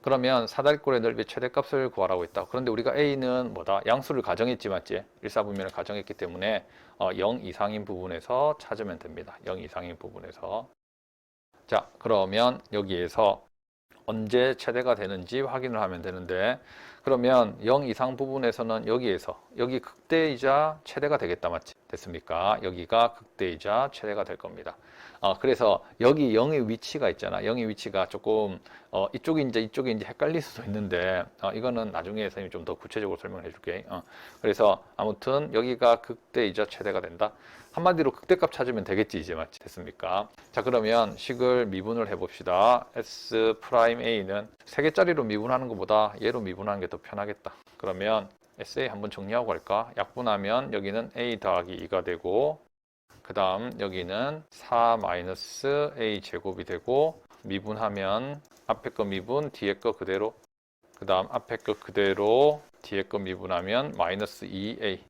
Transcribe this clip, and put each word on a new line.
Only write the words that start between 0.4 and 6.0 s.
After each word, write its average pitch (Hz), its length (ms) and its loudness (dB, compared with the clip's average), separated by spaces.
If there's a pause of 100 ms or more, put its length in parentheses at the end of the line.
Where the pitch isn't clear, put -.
사다리꼴의 139 520 2
넓이 113 240 0
최대값을 131 640 -2
구하라고 92 340 0
했다. 92 220 -6
그런데 127 260 -2
우리가 120 240 0
A는 127 580 0
뭐다? 95 320 -2
양수를 131 360 2
가정했지, 113 460 0
맞지? 98 360 -4 (180)
일 110 80 -8
사분면을 101 400 -2
가정했기 104 440 -8